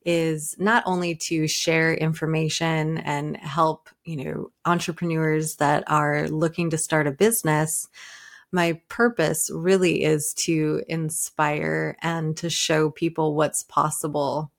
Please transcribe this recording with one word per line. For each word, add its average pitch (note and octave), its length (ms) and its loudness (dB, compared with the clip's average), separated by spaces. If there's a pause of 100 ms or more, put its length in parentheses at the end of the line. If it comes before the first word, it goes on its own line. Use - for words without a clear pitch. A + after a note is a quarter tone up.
is D#3+ 520 0
not A3 260 2
only F3+ 300 0
to D#3+ 320 -2
share D#3+ 440 2
information D#3+ 1080 0
and D3+ 380 -4
help, D#3+ 520 -2 (140)
you D#3 200 -8
know, - 280 -8 (120)
entrepreneurs D#3+ 920 0
that D3 320 2
are D3+ 400 2
looking E3 420 -2
to D#3+ 80 -2
start D#3 300 0
a C#3+ 40 -2
business. D#3 800 0 (600)
My E3+ 360 0
purpose E3+ 640 0
really F3 520 2
is D3+ 320 2
to D#3 520 0
inspire D#3 1160 -2
and D#3+ 340 -2
to E3+ 140 -4
show D#3 400 2
people D#3+ 420 0
what's D3 300 0
possible. D3 960 -2